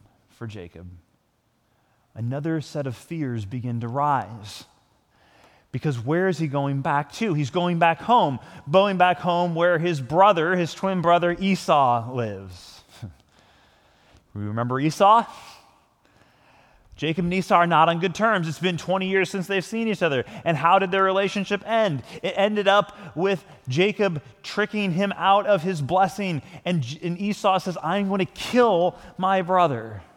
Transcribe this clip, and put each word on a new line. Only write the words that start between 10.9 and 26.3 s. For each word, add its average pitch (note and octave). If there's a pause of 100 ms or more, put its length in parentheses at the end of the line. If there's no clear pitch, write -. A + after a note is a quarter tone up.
brother F3
Esau C#3
lives. G2 (200)
<laughs> -
We G2+
remember A#2
Esau? G3 (1700)
Jacob D#3+
and F3
Esau F#3+
are E3+
not D#3+
on E3+
good F3
terms. G3+
It's D#3
been F3
twenty F#3+
years F#3+
since F#3
they've F#3+
seen A3+
each G3+
other. C#3+ (220)
And E3
how E3+
did F#3+
their F#3+
relationship G3
end? E3 (200)
It F3+
ended G3+
up G3+ (160)
with F#3 (240)
Jacob F3+ (200)
tricking G#3
him F#3+
out G3
of G3+
his F3
blessing. F3+ (220)